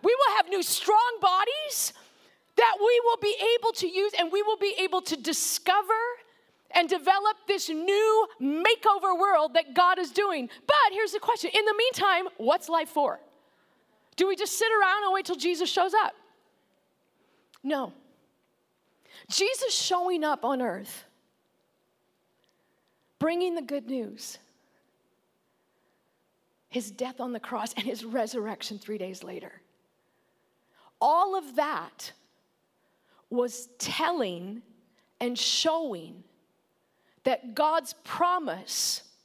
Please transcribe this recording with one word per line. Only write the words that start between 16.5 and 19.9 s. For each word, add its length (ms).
No. 300
Jesus 440
showing 500